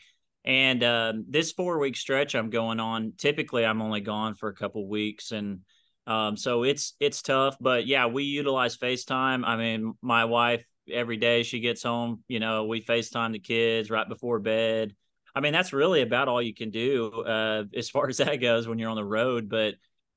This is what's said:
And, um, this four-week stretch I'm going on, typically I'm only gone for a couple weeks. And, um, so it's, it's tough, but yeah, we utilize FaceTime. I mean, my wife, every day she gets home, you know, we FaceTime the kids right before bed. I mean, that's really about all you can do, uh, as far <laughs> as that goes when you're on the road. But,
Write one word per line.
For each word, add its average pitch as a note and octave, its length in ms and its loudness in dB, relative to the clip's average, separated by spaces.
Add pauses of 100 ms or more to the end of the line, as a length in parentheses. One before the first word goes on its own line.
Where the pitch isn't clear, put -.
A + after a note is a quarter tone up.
(460)
And, C3 380 2
um, A2+ 440 0
this D#3+ 240 0
four-week D#3+ 460 -2
stretch C#3 360 -2
I'm A2+ 160 -2
going A2+ 300 -2
on, A2+ 380 -4
typically C#3+ 480 0
I'm A2 160 2
only G#2+ 200 -2
gone G#2+ 340 -2
for A2 120 -8
a G2 80 -6
couple G2+ 320 -6
weeks. G#2+ 440 -4
And, G2+ 300 -6 (440)
um, A2 320 0
so A#2+ 260 0
it's, - 360 0
it's C#3+ 220 0
tough, C3+ 380 2
but B2 260 2
yeah, C3 200 2
we B2 180 0
utilize C#3 540 0
FaceTime. B2+ 680 0
I A2+ 120 2
mean, A2+ 440 -2
my A#2 240 4
wife, A#2 400 2 (240)
every A#2 280 -2
day A#2 260 4
she A#2 160 -6
gets A#2 240 -2
home, A#2+ 460 -2
you A#2+ 100 -2
know, A2 260 0
we A2+ 160 -4
FaceTime A#2 520 0
the G#2+ 60 -8
kids A2+ 500 0
right A2 180 0
before A#2 320 -2
bed. A2 560 0 (400)
I C3+ 60 0
mean, D3 100 2
that's F3+ 220 0
really D3+ 280 4
about B2 280 2
all A#2+ 120 2
you A#2 120 -4
can A2 160 -8
do, A#2 420 0
uh, A2 520 -2 (120)
as A#2+ 140 -4
far C3 180 0
<laughs> - 20 -4
as B2+ 80 -4
that C#3+ 220 2
goes A#2 280 2
when A2+ 120 -4
you're A2+ 100 -2
on A2+ 60 -4
the G#2+ 80 -4
road. A2+ 460 0
But, G#2+ 260 0 (420)